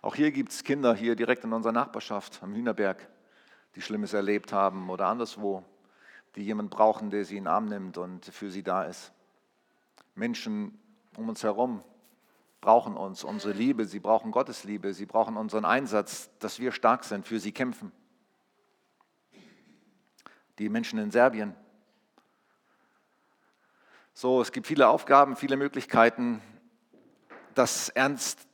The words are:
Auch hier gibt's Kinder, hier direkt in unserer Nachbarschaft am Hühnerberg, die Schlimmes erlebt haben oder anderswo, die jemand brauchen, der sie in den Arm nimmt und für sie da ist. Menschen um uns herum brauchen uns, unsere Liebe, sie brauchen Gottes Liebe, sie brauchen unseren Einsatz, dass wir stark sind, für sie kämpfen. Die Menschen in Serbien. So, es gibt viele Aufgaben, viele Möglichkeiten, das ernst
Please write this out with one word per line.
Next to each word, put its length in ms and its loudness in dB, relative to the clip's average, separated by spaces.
Auch 120 -6
hier 160 2
gibt's 320 -6
Kinder, 320 2
hier 220 0
direkt 260 0
in 100 -6
unserer 200 -2
Nachbarschaft 680 -4
am 140 -12
Hühnerberg, 540 -4
die 80 -16
Schlimmes 300 -6
erlebt 400 -2
haben 360 0
oder 200 -2
anderswo, 560 -4
die 80 -10
jemand 260 -4
brauchen, 400 4
der 140 -2
sie 140 -10
in 60 -10
den 80 -4
Arm 120 2
nimmt 340 -8
und 280 -12
für 240 -12
sie 120 -10
da 220 -2
ist. 280 -14
Menschen 640 -6
um 120 -10
uns 140 -10
herum 400 -2
brauchen 380 4
uns, 260 -10
unsere 300 -6
Liebe, 320 0
sie 140 -12
brauchen 320 2
Gottes 320 -4
Liebe, 280 -6
sie 140 -10
brauchen 320 0
unseren 260 -4
Einsatz, 640 -2
dass 180 -8
wir 140 -4
stark 320 2
sind, 220 -8
für 140 -4
sie 120 -8
kämpfen. 380 -6
Die 100 -2
Menschen 300 -2
in 120 -2
Serbien. 440 4
So, 300 2
es 100 -2
gibt 140 -8
viele 220 8
Aufgaben, 480 6
viele 200 -2
Möglichkeiten, 880 2
das 340 2
ernst 640 -2